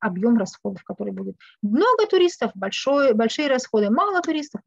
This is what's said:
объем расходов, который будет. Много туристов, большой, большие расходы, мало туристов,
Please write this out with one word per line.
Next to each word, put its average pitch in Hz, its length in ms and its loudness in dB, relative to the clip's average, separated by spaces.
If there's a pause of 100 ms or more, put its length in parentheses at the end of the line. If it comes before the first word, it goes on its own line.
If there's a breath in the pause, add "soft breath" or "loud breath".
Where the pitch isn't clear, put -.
объем 220 360 0
расходов, 190 460 -6
который 202 300 -10
будет. 190 240 -10 (240 soft breath)
Много 415 460 2
туристов, 349 480 2
большой, 262 580 2
большие 226 340 0
расходы, 233 420 0
мало 359 320 0
туристов, 311 460 -6